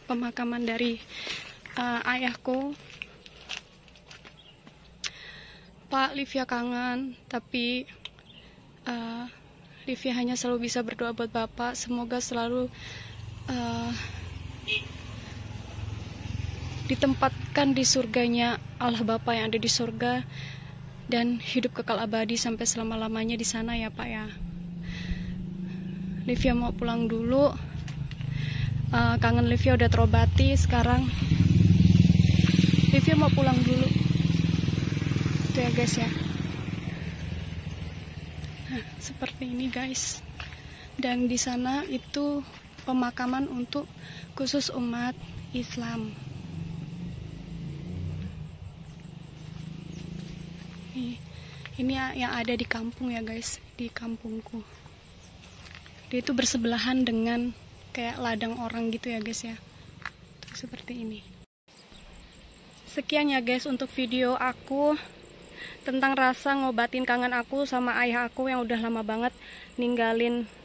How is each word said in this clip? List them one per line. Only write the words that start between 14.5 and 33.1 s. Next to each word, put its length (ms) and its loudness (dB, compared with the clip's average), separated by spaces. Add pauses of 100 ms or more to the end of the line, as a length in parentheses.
ditempatkan 840 2
di 120 4
surganya 720 2 (180)
Allah 240 0
Bapa 320 0
yang 200 0
ada 80 2
di 100 2
surga 540 0 (840)
dan 340 2
hidup 380 0
kekal 220 0
abadi 340 0
sampai 340 0
selama-lamanya 640 -2
di 140 -2
sana 260 -2
ya 160 -2
Pak 200 -6
ya. 180 -6 (2000)
Livia 240 4
mau 160 2
pulang 400 0
dulu. 400 4 (1400)
Eh, 240 6
kangen 320 4
Livia 240 6
udah 160 6
terobati, 640 6
sekarang 560 6 (1800)
Livia 240 8